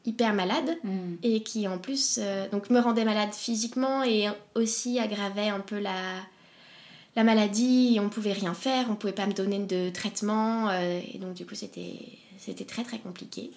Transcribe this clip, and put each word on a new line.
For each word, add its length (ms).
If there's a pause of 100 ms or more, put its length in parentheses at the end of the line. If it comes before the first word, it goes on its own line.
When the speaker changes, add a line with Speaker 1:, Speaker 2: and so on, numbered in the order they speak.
Speaker 1:
hyper 280
malade 500
Speaker 2:
Mm. 400
Speaker 1:
et 200
qui, 240
en 100
plus, 440
euh, 280
donc, 200
me 100
rendait 260
malade 280
physiquement 720
et 240 (280)
aussi 420
aggravait 520
un 100
peu 200
la, 140 (1200)
la 80
maladie. 720
On 80
pouvait 260
rien 200
faire, 360
on 60
pouvait 180
pas 140
me 60
donner 260
de 300
traitement, 800
euh, 320 (120)
et 40
donc, 160
du 120
coup, 100
c'était, 400 (440)
c'était 260
très, 200
très 140
compliqué. 580